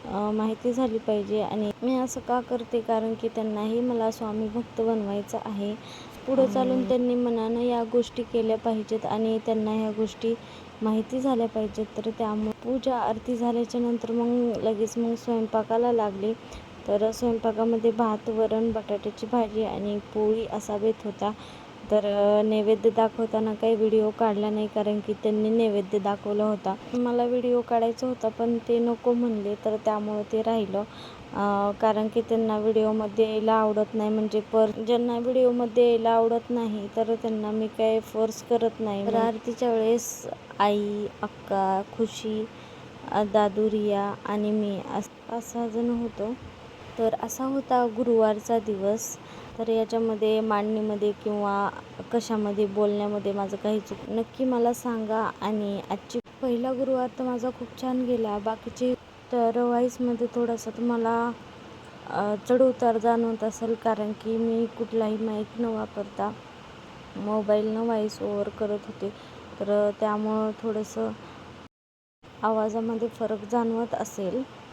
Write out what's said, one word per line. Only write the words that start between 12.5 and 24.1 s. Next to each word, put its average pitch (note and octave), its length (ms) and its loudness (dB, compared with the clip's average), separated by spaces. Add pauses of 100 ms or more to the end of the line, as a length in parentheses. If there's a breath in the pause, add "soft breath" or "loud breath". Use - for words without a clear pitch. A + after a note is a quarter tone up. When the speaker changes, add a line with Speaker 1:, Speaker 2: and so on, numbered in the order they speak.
Speaker 1:
पूजा B3 460 -2
आरती A3+ 400 0
झाल्याच्या A#3+ 440 0
नंतर A#3 320 0
मग A#3+ 440 2
लगेच A3 420 0
मग A#3 160 0
स्वयंपाकाला A3+ 760 0
लागले. G#3 400 0 (560 loud breath)
तर G#3 220 2
स्वयंपाकामध्ये A3+ 800 2
भात, A3 400 0
वरण, A3 420 2
बटाट्याची G#3 600 -4
भाजी A3 320 2
आणि G3+ 340 -2
पोळी G#3+ 480 0
असा G#3 320 -4
बेत A3 260 0
होता. G3+ 260 -2 (600 loud breath)
तर, G#3 160 4
अ, G3+ 360 4
नैवेद्य G#3+ 480 4
दाखवताना A3 640 2
काही A3+ 200 4
व्हिडिओ G#3+ 360 4